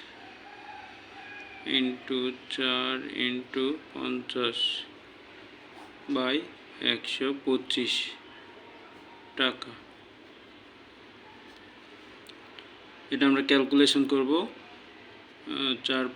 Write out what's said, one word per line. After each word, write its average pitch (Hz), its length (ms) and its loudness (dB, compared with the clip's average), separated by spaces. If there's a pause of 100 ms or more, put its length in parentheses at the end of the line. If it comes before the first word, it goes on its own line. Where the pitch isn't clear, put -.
(1700)
into 131 540 0 (300)
চার 127 440 0 (240)
into 127 480 0 (280)
পঞ্চাশ 127 640 -2 (1500)
by 131 260 2 (460)
একশো 131 520 0 (120)
পঁচিশ 127 480 0 (1400)
টাকা। 127 340 0 (3500)
এটা 139 140 4
আমরা 139 160 8
ক্যালকুলেশন 139 640 8
করব। 135 340 4
আহ, - 1300 -6 (100)
চার 131 220 2 (100)